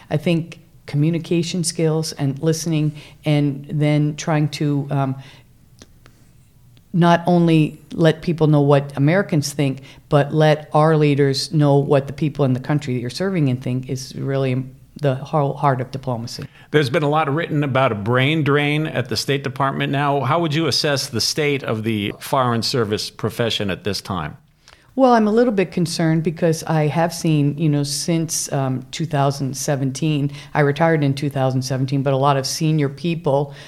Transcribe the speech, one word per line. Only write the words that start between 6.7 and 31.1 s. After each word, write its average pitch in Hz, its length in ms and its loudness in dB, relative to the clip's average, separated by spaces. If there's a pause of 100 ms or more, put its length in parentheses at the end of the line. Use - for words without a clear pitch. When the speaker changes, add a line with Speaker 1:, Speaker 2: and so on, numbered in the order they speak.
Speaker 1:
not 170 300 6
only 165 500 4 (160)
let 160 300 2
people 160 240 0
know 151 140 6
what 139 360 2
Americans 160 560 2
think, 135 280 -2 (280)
but 143 240 2
let 156 400 2
our 156 240 4
leaders 139 560 2
know 147 240 4
what 143 300 2
the 143 60 -8
people 147 320 -2
in 127 80 2
the 127 80 -2
country 139 340 -2
that 123 60 -2
you're 120 100 -6
serving 180 380 0
and 127 120 -2
think 127 280 -4
is 131 260 -8
really 135 500 -2 (380)
the 135 140 0
whole 143 380 -2
heart 135 260 0
of 120 100 -8
diplomacy. 127 560 -8 (240)
Speaker 2:
There's 147 200 2
been 160 120 0
a 143 60 2
lot 151 260 0
written 156 300 -2
about 131 260 2
a 107 60 -2
brain 131 480 0
drain 147 420 0
at - 220 -4
the 104 80 -4
State 139 260 -2
Department 139 480 -2
now. 143 300 0
How 135 180 0
would 160 160 0
you 160 140 0
assess 143 400 -2
the 110 120 -4
state 147 440 -2
of 110 180 -2
the 107 380 -2
Foreign 120 420 0
Service 107 480 -2
profession 107 600 -2
at 85 120 -6
this 98 180 -4
time? 82 360 -6 (600)
Speaker 1:
Well, 254 160 6
I'm 220 140 4
a 208 60 2
little 240 200 4
bit 190 200 0
concerned 165 500 0
because 160 400 -2
I 156 240 0
have 170 260 0
seen, 147 460 0
you 165 100 2
know, 143 140 2
since, 160 680 -4
um, 131 400 -2
two 160 140 -6
thousand 139 500 -2
seventeen, 139 760 -2 (240)
I 147 60 2
retired 151 420 2
in 139 120 2